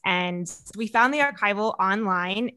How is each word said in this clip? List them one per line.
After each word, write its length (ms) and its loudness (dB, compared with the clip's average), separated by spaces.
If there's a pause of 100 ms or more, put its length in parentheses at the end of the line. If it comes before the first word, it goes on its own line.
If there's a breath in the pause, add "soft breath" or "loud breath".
and 480 -2 (240)
we 100 -4
found 280 4
the 60 0
archival 600 0
online, 760 0